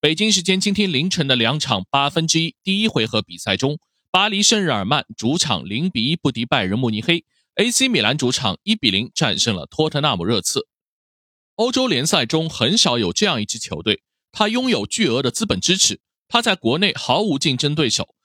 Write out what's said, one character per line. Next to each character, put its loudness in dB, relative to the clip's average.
北 2
京 0
时 2
间 0
今 0
天 0
凌 0
晨 0
的 2
两 2
场 -2
八 2
分 -2
之 2
一 0
第 0
一 2
回 0
合 0
比 -10
赛 -2
中， -2
巴 2
黎 0
圣 4
日 0
耳 0
曼 0
主 0
场 -2
零 -4
比 -2
一 0
不 -2
敌 -4
拜 0
仁 0
慕 0
尼 -2
黑 0
，A 2
C 2
米 2
兰 2
主 0
场 -2
一 0
比 0
零 -2
战 0
胜 0
了 -8
托 -2
特 -2
纳 0
姆 -4
热 0
刺。 -4
欧 0
洲 0
联 0
赛 2
中 0
很 0
少 2
有 0
这 0
样 -2
一 -4
支 -8
球 -10
队， 0
他 0
拥 -2
有 0
巨 0
额 2
的 0
资 -4
本 0
支 2
持， 0
他 2
在 0
国 0
内 0
毫 0
无 0
竞 0
争 -2
对 0
手， -4